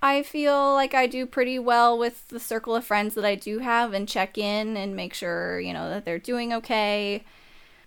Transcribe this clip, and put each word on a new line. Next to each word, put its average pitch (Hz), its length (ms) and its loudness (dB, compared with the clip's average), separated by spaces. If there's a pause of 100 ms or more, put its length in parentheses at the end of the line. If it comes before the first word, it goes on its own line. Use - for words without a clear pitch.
I 277 180 4
feel 285 520 2
like 269 200 2
I 262 140 4
do 254 180 -4
pretty 254 320 0
well 240 400 6
with 240 300 -4
the 240 120 -10
circle 226 360 -2
of 226 100 -2
friends 208 300 0
that 208 100 0
I 208 80 4
do 208 240 -6
have 233 360 0
and 202 140 -2
check 214 300 -2
in 214 400 -2
and 196 180 -6
make 180 200 -8
sure, 175 440 -4
you 180 140 -6
know, 165 160 -6
that 190 160 -6
they're 170 140 -4
doing 240 340 -4
okay. 208 680 0 (640)